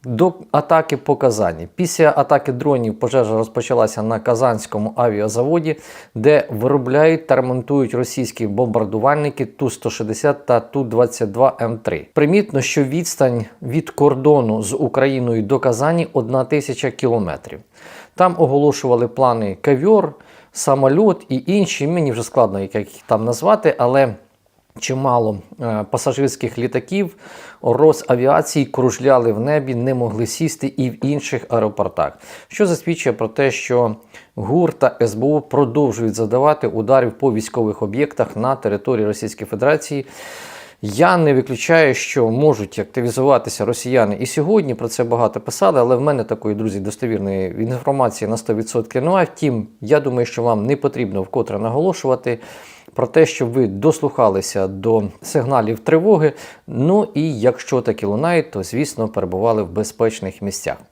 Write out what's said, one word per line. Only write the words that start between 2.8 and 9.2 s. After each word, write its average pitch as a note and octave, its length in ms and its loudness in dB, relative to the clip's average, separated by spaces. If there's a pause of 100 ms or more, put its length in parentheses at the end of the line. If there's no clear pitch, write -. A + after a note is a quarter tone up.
пожежа A#2 380 0
розпочалася A2+ 680 0
на A2 160 -2
Казанському A2 800 -2
авіазаводі, A#2+ 800 0 (380)
де C3+ 360 4
виробляють C#3 760 2
та C3 100 4
ремонтують B2+ 580 0
російські A#2+ 520 -4
бомбардувальники A#2 1000 0